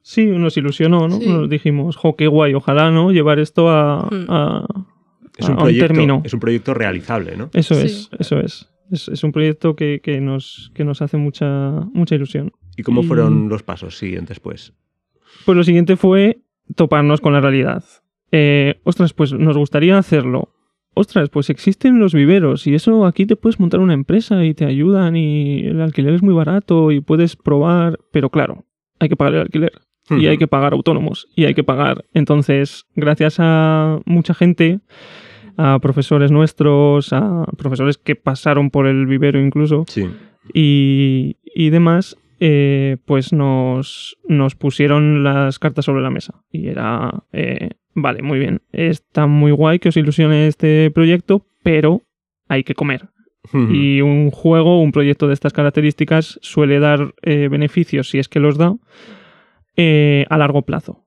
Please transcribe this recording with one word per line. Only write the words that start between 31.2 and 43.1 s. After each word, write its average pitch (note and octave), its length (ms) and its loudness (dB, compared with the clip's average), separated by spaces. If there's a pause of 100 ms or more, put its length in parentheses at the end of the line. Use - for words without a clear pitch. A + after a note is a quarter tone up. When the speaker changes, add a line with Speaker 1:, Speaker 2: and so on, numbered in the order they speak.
Speaker 1:
y D#3+ 100 2
hay C#3+ 80 0
que D3+ 120 0
pagar. C3+ 480 -2
Entonces, C#3+ 720 0 (100)
gracias D3+ 440 0
a D#3 640 2
mucha E3+ 280 0
gente, F3 460 2 (800)
a C3+ 220 2
profesores C#3 520 0
nuestros, C#3+ 800 2
a E3+ 320 -2 (140)
profesores C3+ 400 -4
que - 180 -6
pasaron C#3+ 560 -2
por C#3 160 0
el C3+ 180 0
vivero C3+ 360 0
incluso D3+ 480 0
Speaker 3:
Sí. G2 160 -4 (480)
Speaker 1:
y, C#3 920 2
y D#3 280 -2
demás, E3+ 440 2 (240)
eh, C#3 640 0
pues C3+ 280 -2